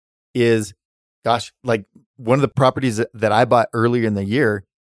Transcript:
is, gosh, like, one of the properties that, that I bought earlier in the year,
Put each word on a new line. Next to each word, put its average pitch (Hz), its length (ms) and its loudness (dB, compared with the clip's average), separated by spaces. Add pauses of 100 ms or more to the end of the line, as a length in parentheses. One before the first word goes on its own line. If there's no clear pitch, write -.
(360)
is, 113 400 0 (500)
gosh, 117 260 -2 (120)
like, 117 220 -4 (320)
one 123 200 0
of 143 40 -2
the 135 80 0
properties 131 480 0
that, 117 180 -2
that 107 160 0
I 110 120 4
bought 117 300 2
earlier 117 320 0
in 107 80 -2
the 98 100 -4
year, 104 420 -2 (300)